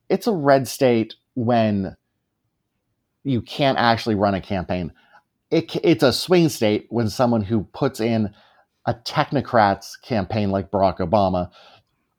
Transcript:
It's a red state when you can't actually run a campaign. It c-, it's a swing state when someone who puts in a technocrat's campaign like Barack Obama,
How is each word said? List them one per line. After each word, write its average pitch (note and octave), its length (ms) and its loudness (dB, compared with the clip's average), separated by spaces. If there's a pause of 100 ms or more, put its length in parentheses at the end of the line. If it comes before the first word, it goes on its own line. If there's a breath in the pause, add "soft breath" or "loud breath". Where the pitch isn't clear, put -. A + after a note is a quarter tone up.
It's - 180 -2
a A#3 60 0
red C#3 340 2
state A#2 480 0 (200)
when A2 600 0 (1300)
you B2 200 -2
can't - 360 0
actually A2+ 360 2
run G2+ 200 2
a F#2 60 -2
campaign. F2+ 520 -6 (580 soft breath)
It D#3+ 200 0
c-, - 120 -6
it's E3 200 2
a B2+ 100 4
swing E3+ 360 2
state G#2+ 420 -2
when A2 180 -2
someone A#2+ 340 0
who G2+ 300 -2
puts - 280 -4
in A2 340 -2 (520 soft breath)
a A#2+ 80 -2
technocrat's A2 1040 -2
campaign G#2 540 -4
like F#2+ 200 -4
Barack F#2+ 280 0
Obama, F#2 520 0 (680 soft breath)